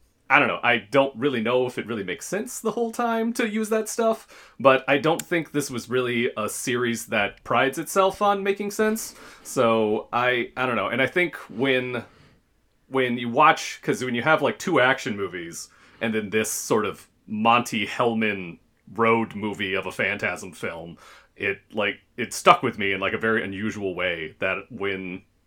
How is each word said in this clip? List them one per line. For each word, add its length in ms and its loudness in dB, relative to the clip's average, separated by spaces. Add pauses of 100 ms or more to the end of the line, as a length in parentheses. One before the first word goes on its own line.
(300)
I 100 6
don't 80 2
know. 160 -2
I 140 4
don't 400 2
really 240 0
know 260 2
if 100 -8
it 80 -6
really 200 -6
makes 200 -8
sense 360 -6
the 100 -2
whole 220 -2
time 400 -2
to 160 0
use 200 -2
that 200 0
stuff, 680 -2
but 300 6
I 100 4
don't 240 2
think 300 -2
this 180 -2
was 200 -8
really 480 0
a 100 -2
series 600 -2
that 360 -2
prides 340 2
itself 440 0
on 200 2
making 300 -2
sense. 420 -2 (300)
So 720 2
I, 420 0
I 100 -2
don't 120 0
know. 100 0
And 140 0
I 60 4
think 280 -2 (140)
when, 560 0 (840)
when 300 0
you 100 -4
watch, 540 2
'cause 200 -2
when 140 -4
you 60 -2
have, 200 4
like, 160 0
two 220 2
action 380 2
movies 500 -8 (320)
and 160 -2
then 140 -4
this 200 0
sort 360 0
of 240 -8 (180)
Monty 580 2
Hellman 720 -2 (340)
road 420 2
movie 380 -4
of 120 -2
a 60 -8
Phantasm 640 -4
film, 440 -10 (380)
it, 240 -4 (140)
like, 260 -2 (160)
it 180 -6
stuck 300 6
with 160 -2
me 140 0
in, 80 -2
like, 100 0
a 60 -2
very 260 0
unusual 520 -4
way 440 -4
that 200 0 (100)
when, 540 -6 (240)